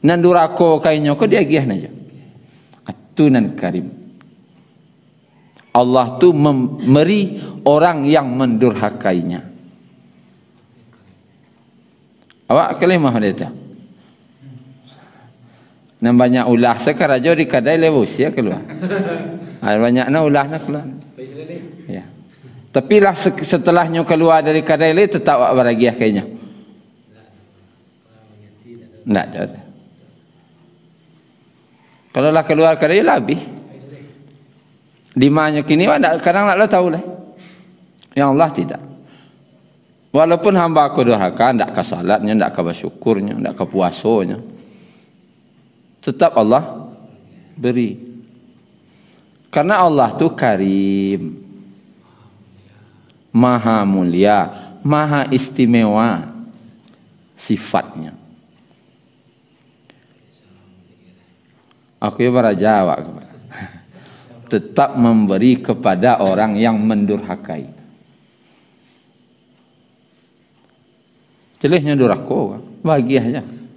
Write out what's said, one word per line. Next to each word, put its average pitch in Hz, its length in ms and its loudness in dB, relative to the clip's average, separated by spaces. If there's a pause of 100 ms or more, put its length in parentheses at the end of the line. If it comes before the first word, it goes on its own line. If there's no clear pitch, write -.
Nan 170 160 4
durhaka 170 640 4
kainya 151 320 2
kau 220 160 0
dia 202 160 2
gih 147 160 0
naja. 98 320 -6 (960)
Atu - 400 0
nan 113 240 2
karim. 90 400 -6 (1800)
Allah 123 460 2
tu 170 160 6
memberi 147 1040 2 (240)
orang 151 460 2
yang 147 240 2
mendurhakainya. 104 1120 -2 (3000)
Awak 151 320 0
kelimah 170 400 2
dia 101 160 0
tu. - 120 -8 (2500)
Nan 120 160 2
banyak 123 320 2
ulah 120 320 2
sekarang 139 400 0
aja 160 160 2
di 156 80 0
kadai 139 320 0
lewus 156 400 2
ya 143 160 -2
keluar. 98 240 -4 (560)
<laughs> - 480 -12
Ada 104 160 0
banyak 120 320 2
na 151 160 0
ulah 143 240 2
na 160 80 -8
keluar. 147 320 -10 (960)
Ya. 92 240 -14 (600)
Tapi 196 320 4
lah 196 80 4
se-, 170 320 -4
setelahnya 165 640 0
keluar 160 320 4
dari 156 240 0
kadai 160 320 2
le, 196 160 4
tetap 143 320 2
awak 117 160 2
beragiah 120 320 2
kayaknya. 107 320 -2 (2750)
Ndak 101 220 -2 (100)
ada. - 260 -10 (2500)
Kalau 135 160 0
lah 160 160 2
keluar 160 320 2
kadai 170 240 2
lah 247 160 2
habis. 120 240 -4 (1700)
Di 131 160 2
mana 151 400 2
kini 160 160 2
awak 214 160 2
ndak, 156 140 2 (100)
kadang 196 240 2
nak 185 160 0
lo - 80 4
tahu 180 240 2
lah. 170 80 -8 (1120)
Yang 139 160 2
Allah 156 240 2
tidak. - 260 -6 (1300)
Walaupun 170 440 4
hamba 160 360 2
aku 135 120 0
durhaka, 113 480 2
ndak 110 240 -2
ke - 80 -2
salatnya, 104 520 -2
ndak 90 200 0
ke 95 80 -6
bersyukurnya, 98 720 -4
ndak 113 240 -6
ke 98 80 -2
puasanya, 95 720 -2 (1600)
tetap 160 360 0
Allah 120 520 0 (640)
beri. 117 440 -4 (1500)
Karena 185 320 0
Allah 143 360 2
tu 160 160 2
karim, 98 1080 -2 (1900)
maha 113 560 2
mulia, 98 520 2 (440)
maha 147 480 0
istimewa 113 960 0 (1120)
sifatnya. - 760 -6 (4000)
Aku 104 240 -6
ya 127 80 4
para 117 240 2
jawab, 90 560 0 (640)
<laughs> - 720 -18
tetap - 460 0
memberi 113 640 2
kepada 107 580 0
orang 101 380 0
yang 113 240 2
mendurhakai. 101 1000 -4 (3750)
Celihnya 147 320 0
durhaka, 127 640 0 (240)
bagi 135 400 0
aja. 120 240 -6 (320)